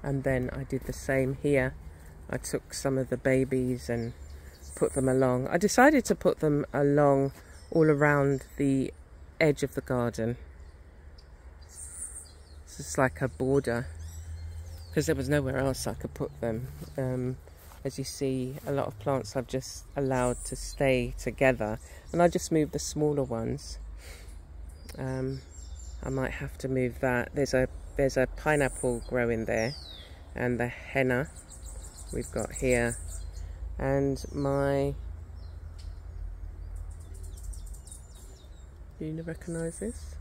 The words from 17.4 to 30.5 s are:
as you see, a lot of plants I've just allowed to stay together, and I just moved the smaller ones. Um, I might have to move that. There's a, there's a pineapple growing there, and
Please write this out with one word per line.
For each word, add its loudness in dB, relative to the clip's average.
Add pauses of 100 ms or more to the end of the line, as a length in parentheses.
as -4
you -4
see, -2 (100)
a -2
lot 2
of -10
plants -2
I've 0
just -6 (100)
allowed 2
to -6
stay 2
together, 2 (320)
and 6
I 10
just 2
moved 4
the -2
smaller 2
ones. -4 (1200)
Um, -4 (600)
I -6
might 0
have -8
to -4
move 0
that. 2
There's 2
a, 4 (300)
there's 2
a 6
pineapple 2
growing 2
there, 2 (580)
and 0